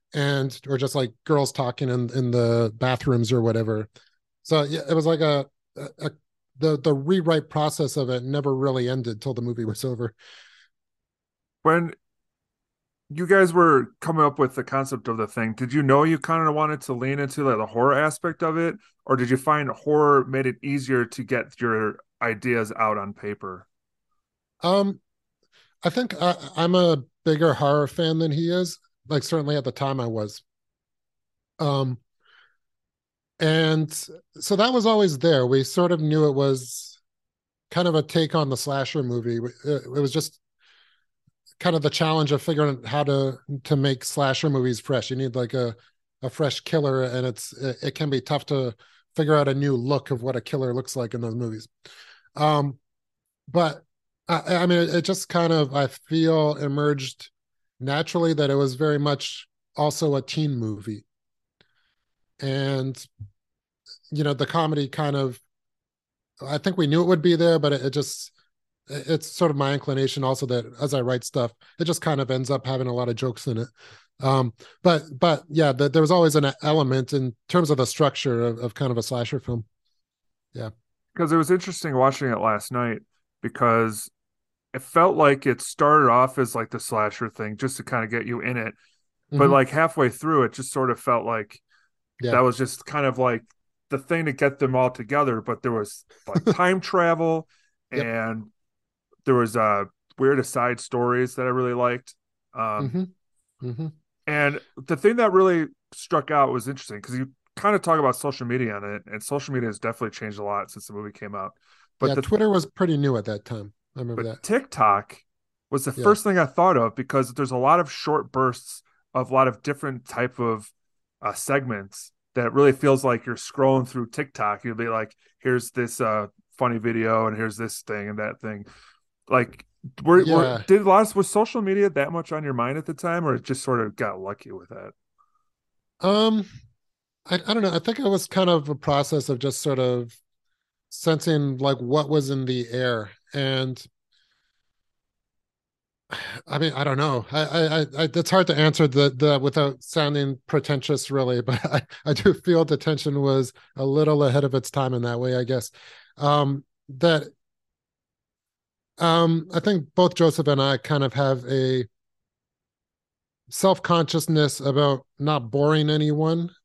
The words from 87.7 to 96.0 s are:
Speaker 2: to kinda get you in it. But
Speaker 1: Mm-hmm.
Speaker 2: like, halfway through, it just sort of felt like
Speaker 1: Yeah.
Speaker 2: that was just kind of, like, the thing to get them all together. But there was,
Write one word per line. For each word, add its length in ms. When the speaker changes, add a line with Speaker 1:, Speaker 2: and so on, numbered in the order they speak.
Speaker 2:
to 40
kinda 240
get 200
you 160
in 160
it. 160
But 140
Speaker 1:
Mm-hmm. 80
Speaker 2:
like, 180
halfway 400
through, 320
it 100
just 180
sort 200
of 100
felt 240
like 380
Speaker 1:
Yeah. 120
Speaker 2:
that 80
was 180
just 260
kind 220
of, 100
like, 260
the 100
thing 280
to 60
get 260
them 160
all 160
together. 500
But 220
there 100
was, 320